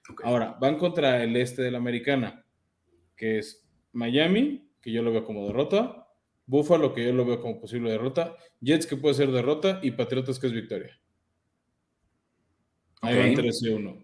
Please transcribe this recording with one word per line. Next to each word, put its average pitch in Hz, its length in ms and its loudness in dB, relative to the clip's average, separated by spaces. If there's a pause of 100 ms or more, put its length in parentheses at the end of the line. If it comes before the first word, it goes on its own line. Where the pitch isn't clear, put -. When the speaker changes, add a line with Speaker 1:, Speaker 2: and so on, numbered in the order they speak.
Speaker 1:
Ok. - 140 -16
Speaker 2:
Ahora, 117 360 0
van 143 180 2
contra 151 440 2
el 117 140 0
este 127 280 0
de 123 80 -2
la 123 80 -4
Americana, 120 680 -2 (720)
que 110 220 -2
es - 280 -12 (240)
Miami, 165 800 0 (120)
que 113 120 -8
yo 117 100 0
lo 113 80 0
veo 110 140 0
como 104 200 -6
derrota, 151 600 -2 (380)
Buffalo, 147 480 4
que 120 120 -2
yo 123 60 2
lo 127 140 2
veo 120 160 0
como 113 180 -8
posible 117 320 -4
derrota, 135 460 -2 (240)
Jets, 156 260 2
que 143 80 -4
puede 139 200 2
ser 139 160 2
derrota, 156 520 2
y 127 80 0
Patriotas, 127 480 -2
que 135 80 0
es 117 60 -2
victoria. 107 440 -8 (2000)
Ahí 120 140 0
Speaker 1:
Ok. 123 100 6
Speaker 2:
van 120 100 6
trece 117 340 0
uno. 101 340 -4